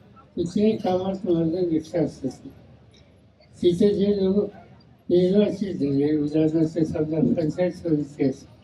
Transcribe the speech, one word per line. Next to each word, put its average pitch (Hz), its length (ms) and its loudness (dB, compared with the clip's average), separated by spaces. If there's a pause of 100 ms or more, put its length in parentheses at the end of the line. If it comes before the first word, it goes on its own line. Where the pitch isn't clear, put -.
(360)
कुठल्याही 208 400 0
कामात 185 540 -2
माझं 170 380 0
लक्ष 160 260 -4
असत 160 300 -2
नाही. - 240 -10 (1120)
तिथे 180 320 2
जे 196 300 0
लोक 196 200 2 (680)
निर्वाचित 185 640 2
झाले, 143 420 0
उदाहरणार्थ 156 600 0
समजा 156 400 -2
पंचायत 170 540 0
समिती 147 560 -2
असेल, - 40 0 (320)